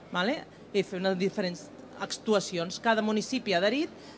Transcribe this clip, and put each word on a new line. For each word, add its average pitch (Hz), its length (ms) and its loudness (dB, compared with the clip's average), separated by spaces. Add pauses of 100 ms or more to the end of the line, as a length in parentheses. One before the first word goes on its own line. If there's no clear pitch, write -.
(140)
vale? 202 240 2 (340)
I 190 140 2
fer 180 160 -6
unes 190 180 2
diferents 185 460 0 (340)
actuacions. 190 800 0
Cada 220 240 4
municipi 214 520 0
adherit 240 360 2 (240)